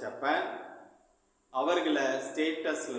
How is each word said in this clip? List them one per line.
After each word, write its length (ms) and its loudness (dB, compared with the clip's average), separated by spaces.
ஜப்பான். 460 0
அவர்களை 520 2
ஸ்டேட்டஸ்ல 720 0